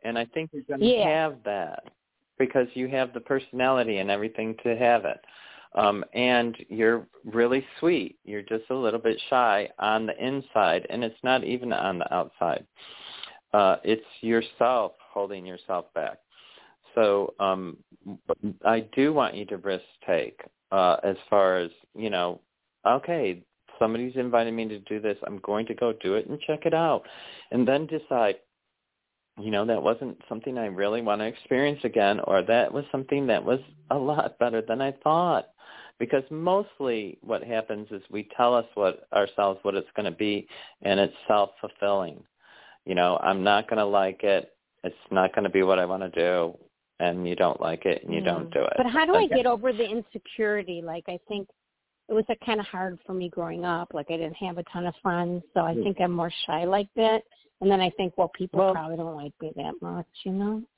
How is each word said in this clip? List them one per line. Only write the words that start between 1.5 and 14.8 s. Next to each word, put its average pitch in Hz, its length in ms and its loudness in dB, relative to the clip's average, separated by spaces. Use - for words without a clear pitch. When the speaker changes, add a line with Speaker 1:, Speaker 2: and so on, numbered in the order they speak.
Speaker 1:
because 127 380 2
you 127 120 -4
have 131 260 -2
the 120 60 -8
personality 127 760 0
and 95 140 -2
everything 110 520 -4
to 117 140 2
have 120 280 4
it. - 140 -4
Um, 101 280 2
and 120 420 2
you're 113 380 2
really 120 400 2
sweet. 156 440 0
You're 104 180 -8
just 110 300 -6
a 127 40 0
little 117 240 0
bit 113 200 0
shy 113 480 4
on 110 300 0
the - 100 -4
inside, 107 720 0
and 120 140 -4
it's 110 200 -6
not 127 200 2
even 123 300 -4
on 90 260 -2
the - 140 -4
outside. 85 520 -2
Uh, 98 300 6
it's 110 220 0
yourself 113 760 0